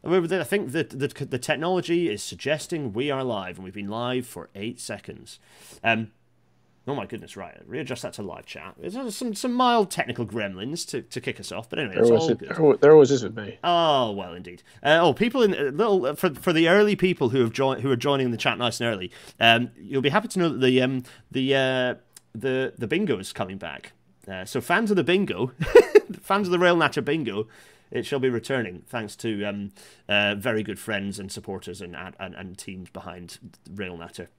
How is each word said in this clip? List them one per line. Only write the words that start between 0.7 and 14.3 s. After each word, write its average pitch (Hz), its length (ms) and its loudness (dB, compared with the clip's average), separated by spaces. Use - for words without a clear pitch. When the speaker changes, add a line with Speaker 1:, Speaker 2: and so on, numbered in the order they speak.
Speaker 1:
that 156 180 -2
the, 139 180 -4
the 131 300 -6
technology 170 720 -2
is 104 140 -6
suggesting 147 720 -6
we 131 180 -2
are 135 140 -2
live, 95 320 -4
and 95 80 -16
we've 92 100 -14
been 101 140 -10
live 120 380 -4
for - 280 -16
eight 104 240 -10
seconds. - 640 -14
Um, 113 300 0
oh 139 80 -4
my 127 100 -6
goodness, 104 320 -14
right, 95 300 -14
readjust 131 360 -8
that - 120 -10
to 110 80 -12
live 90 240 -12
chat. 90 320 -16
There's, - 180 -10
uh, 254 140 -8
some, 220 240 -6
some 247 180 -4
mild 240 380 4
technical 120 340 -4
gremlins 104 680 -6
to, 127 120 -6
to - 180 -10
kick 120 200 -8
us 92 100 -12
off, 98 180 -10
but - 120 -6
anyway, 107 140 -6
Speaker 2:
There - 100 4
Speaker 1:
it's 117 60 8
Speaker 2:
always 113 120 6
Speaker 1:
all - 80 0
Speaker 2:
is, 117 60 2
Speaker 1:
good. - 120 -14
Speaker 2:
there - 120 -4
al-, 143 160 6
there 143 160 10
always 147 180 12
is 123 140 2
with 110 120 -8
me. 104 280 -12
Speaker 1:
Oh, 156 480 4
well, 90 220 -8